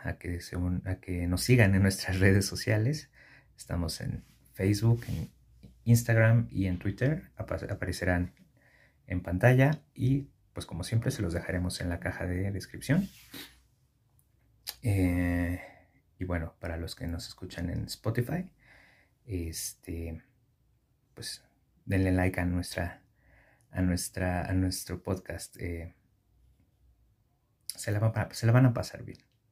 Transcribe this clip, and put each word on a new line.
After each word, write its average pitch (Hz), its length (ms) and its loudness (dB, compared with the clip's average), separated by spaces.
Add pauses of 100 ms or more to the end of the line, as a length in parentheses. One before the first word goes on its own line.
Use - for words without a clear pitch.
a 80 140 -6
que 87 220 -8
se - 160 -12
un-, 90 300 -2
a 95 100 -4
que 87 320 -4
nos 90 160 0
sigan 110 320 6
en 95 80 6
nuestras 95 360 2
redes 98 260 6
sociales. 110 640 0 (480)
Estamos 85 440 -4
en - 220 -6 (300)
Facebook, 104 560 2
en - 200 -4 (540)
Instagram 117 680 6
y 95 160 0
en 90 120 -2
Twitter. 123 560 -2
Apa-, - 240 -6 (100)
aparecerán 90 640 0 (760)
en 92 140 -4
pantalla 127 600 4 (120)
y, 139 360 0 (240)
pues, - 120 -12
como 80 180 -8
siempre, 117 280 0
se 107 100 -6
los 87 120 -2
dejaremos 90 480 -4
en 92 80 -2
la 85 100 -4
caja 90 260 -4
de 90 260 -2
descripción. 143 560 -2 (1700)
Eh, 90 800 2 (560)
y 92 80 -6
bueno, 85 340 -4
para 85 180 -8
los 82 180 -10
que 85 120 -10
nos 82 200 -6
escuchan 87 420 -10
en 82 160 -4
Spotify, 117 640 -4 (760)
este, 82 1000 -8 (920)
pues, - 300 -14 (420)
denle 95 260 2
like 92 280 2
a 90 60 0
nuestra, 87 580 -4 (680)
a 92 100 -4
nuestra, 90 680 -2
a 95 40 -2
nuestro 90 480 -2
podcast. - 580 -8
Eh, 85 360 -8 (1700)
se - 260 -8
la 104 80 -2
va 110 120 2
pa-, - 200 -4
se - 140 -6
la 113 60 6
van 127 140 8
a 120 80 4
pasar - 300 -8
bien. 98 160 -16 (320)